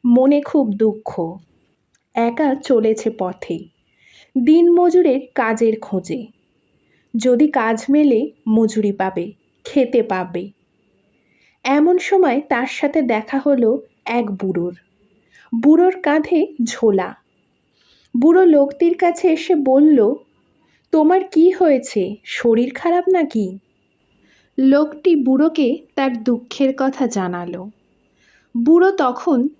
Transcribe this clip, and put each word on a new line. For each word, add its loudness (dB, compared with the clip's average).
মনে 2
খুব -2
দুঃখ, -6
একা -2
চলেছে -2
পথে, -8
দিনমজুরের 4
কাজের -2
খোঁজে। -8
যদি 2
কাজ -2
মেলে, 2
মজুরি 0
পাবে, -6
খেতে 0
পাবে। -8
এমন 2
সময় 0
তার -2
সাথে -2
দেখা -4
হলো 0
এক -4
বুড়োর। -6
বুড়োর 4
কাঁধে 0
ঝোলা। -2
বুড়ো 4
লোকটির 2
কাছে 0
এসে 0
বলল, 4
"তোমার 2
কি 2
হয়েছে? 0
শরীর -2
খারাপ -2
নাকি?" -2
লোকটি 2
বুড়োকে 0
তার -4
দুঃখের -2
কথা -4
জানালো। -8
বুড়ো 4
তখন -2